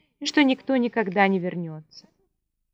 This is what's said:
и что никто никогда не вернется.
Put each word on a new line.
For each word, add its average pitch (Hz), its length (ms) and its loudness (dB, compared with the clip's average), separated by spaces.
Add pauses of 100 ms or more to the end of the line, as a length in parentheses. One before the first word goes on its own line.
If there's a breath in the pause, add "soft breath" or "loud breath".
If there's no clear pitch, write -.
(200)
и 285 60 -10
что 294 180 2
никто 262 340 0
никогда 208 500 0
не 196 120 0
вернется. 170 680 -10 (680)